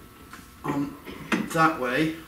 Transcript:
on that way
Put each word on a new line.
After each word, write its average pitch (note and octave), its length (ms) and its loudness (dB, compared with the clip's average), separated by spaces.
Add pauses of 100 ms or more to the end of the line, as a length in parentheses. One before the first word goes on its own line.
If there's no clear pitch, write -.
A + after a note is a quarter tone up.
(640)
on C#3+ 320 -2 (580)
that D#3+ 260 6
way C3+ 360 2 (120)